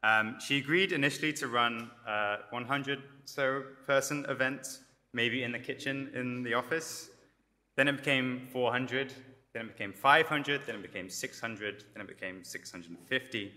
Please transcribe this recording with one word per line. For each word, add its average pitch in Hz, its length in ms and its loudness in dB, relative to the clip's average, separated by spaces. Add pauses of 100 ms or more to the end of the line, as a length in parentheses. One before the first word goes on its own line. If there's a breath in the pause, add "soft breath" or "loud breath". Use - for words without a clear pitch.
Um, 110 380 4
she - 180 0
agreed 170 340 2
initially 147 420 2
to 139 140 -4
run 117 440 2 (160)
a 104 300 0 (120)
one 120 160 -4
hundred 139 380 -2 (220)
so 135 380 0 (220)
person 139 420 2
event, 131 520 -2 (340)
maybe 120 300 2
in 120 80 -4
the 120 80 -4
kitchen, 135 560 -4
in 123 260 -4
the 120 140 0
office. 160 560 -2 (680)
Then 135 100 6
it 143 100 2
became 127 540 0
four 123 200 2
hundred, 127 420 -2 (400)
then 113 140 -8
it 101 100 -16
became 101 160 -6
five 151 320 8
hundred, 143 400 0
then 117 80 -6
it 104 80 -8
became 92 300 -8
six - 280 -8
hundred, 104 440 -6 (100)
then 107 80 -12
it 98 60 -12
became 92 360 -10
six - 280 -12
hundred 87 180 -14
and - 180 -16
fifty. 117 500 -4